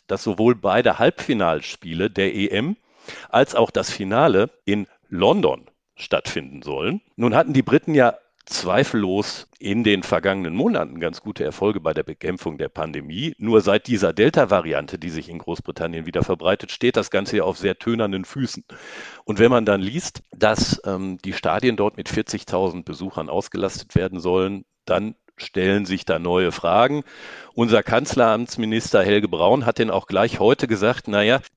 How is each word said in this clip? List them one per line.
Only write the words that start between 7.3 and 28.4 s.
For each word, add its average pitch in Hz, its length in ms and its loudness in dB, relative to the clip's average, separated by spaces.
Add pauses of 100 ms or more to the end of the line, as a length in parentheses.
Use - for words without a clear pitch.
hatten 151 180 2
die 135 80 6
Briten - 320 2
ja 127 220 4 (300)
zweifellos 101 1000 -2 (120)
in 101 240 -2
den 104 180 6
vergangenen 90 540 0
Monaten 95 440 -2
ganz 80 220 -6
gute - 220 -8
Erfolge 95 360 -2
bei 78 140 -2
der 78 80 -2
Bekämpfung 78 560 -8
der 71 120 -6
Pandemie. 80 680 -8
Nur 110 240 6
seit 98 240 2
dieser 98 260 0
Delta-Variante, 92 840 2
die 85 140 -8
sich 78 180 -8
in 85 80 -12
Großbritannien 82 680 -8
wieder 85 160 -2
verbreitet, 90 480 -2
steht - 260 0
das 104 140 -2
Ganze 101 260 -2
ja 92 60 2
auf 87 160 -2
sehr 95 180 -2
tönernen 104 480 -2
Füßen. - 380 -8 (600)
Und 101 140 -4
wenn 113 140 6
man 117 140 4
dann 101 160 2
liest, 113 500 -6
dass, - 520 0
ähm, 95 400 -6
die 95 100 -8
Stadien 107 420 0
dort 104 220 0
mit - 120 -12
vierzigtausend 95 760 -4
Besuchern 87 440 -8
ausgelastet 95 640 -6
werden 95 260 -2
sollen, 92 460 0 (180)
dann 98 300 -2 (240)
stellen 98 480 0
sich 92 200 -4
da 82 120 0
neue 87 340 0
Fragen. 120 520 2 (500)
Unser 113 300 4
Kanzleramtsminister 113 1200 2